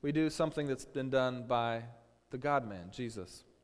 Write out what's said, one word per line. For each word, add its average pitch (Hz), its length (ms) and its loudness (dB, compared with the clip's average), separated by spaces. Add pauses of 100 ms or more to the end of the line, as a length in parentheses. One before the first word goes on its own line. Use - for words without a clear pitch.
We 147 100 0
do 156 180 4
something 151 360 0
that's 135 200 -2
been 131 240 -4
done 127 360 2
by 117 360 2 (480)
the 131 80 -6
God-man, 117 520 0
Jesus. 110 540 -8 (180)